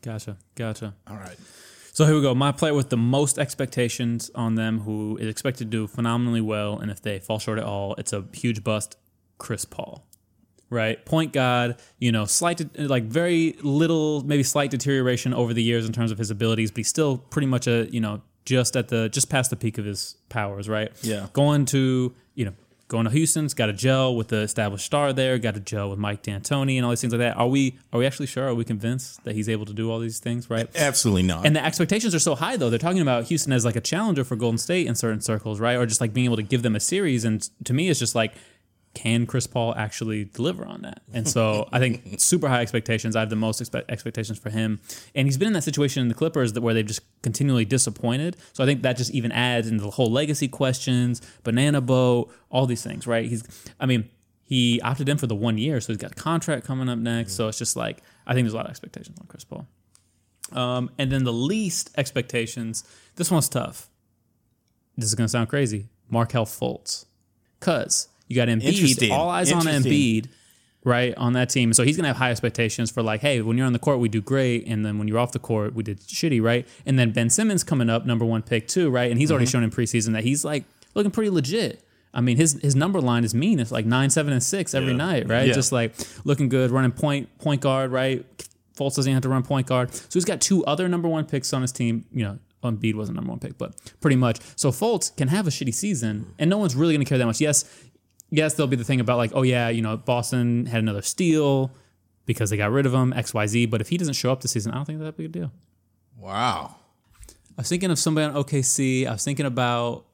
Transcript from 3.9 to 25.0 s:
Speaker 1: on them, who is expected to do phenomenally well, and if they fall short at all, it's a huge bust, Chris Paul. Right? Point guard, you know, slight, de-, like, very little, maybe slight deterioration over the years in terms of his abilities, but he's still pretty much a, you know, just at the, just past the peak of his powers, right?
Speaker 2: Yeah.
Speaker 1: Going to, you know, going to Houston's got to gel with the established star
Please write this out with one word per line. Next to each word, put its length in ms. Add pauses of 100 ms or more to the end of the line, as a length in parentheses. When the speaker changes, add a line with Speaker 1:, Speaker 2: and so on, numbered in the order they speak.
Speaker 1:
on 220
them, 240
who 380
is 100
expected 420
to 0
do 160
phenomenally 540
well, 400
and 100
if 120
they 180
fall 180
short 200
at 60
all, 340
it's 160
a 180
huge 320
bust, 320 (420)
Chris 280
Paul. 380 (680)
Right? 340
Point 300
guard, 420 (220)
you 120
know, 140
slight, 320
de-, 320
like, 160
very 580
little, 600
maybe 180
slight 280
deterioration 640
over 200
the 80
years 240
in 60
terms 180
of 80
his 120
abilities, 400
but 80
he's 100
still 300
pretty 280
much 220
a, 240
you 80
know, 220 (240)
just 280
at 140
the, 220
just 180
past 220
the 60
peak 220
of 60
his 320 (140)
powers, 400
right? 200 (120)
Speaker 2:
Yeah. 320
Speaker 1:
Going 320
to, 480 (200)
you 120
know, 80 (340)
going 180
to 40
Houston's 440
got 120
to 60
gel 420
with 140
the 120
established 440
star 300